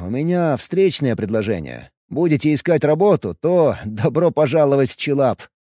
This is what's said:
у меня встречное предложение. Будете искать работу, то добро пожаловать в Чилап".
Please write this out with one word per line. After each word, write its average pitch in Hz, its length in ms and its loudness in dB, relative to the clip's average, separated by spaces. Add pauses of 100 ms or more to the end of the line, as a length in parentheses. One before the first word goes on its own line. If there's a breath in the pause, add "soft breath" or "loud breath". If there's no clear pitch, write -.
у 90 80 -8
меня 156 480 0
встречное 151 580 0
предложение. 95 760 -4 (200)
Будете 151 440 0
искать 156 300 0
работу, 156 560 2
то 156 460 2
добро 135 440 0
пожаловать 139 640 2
в - 60 -12
Чилап". 139 440 0 (240)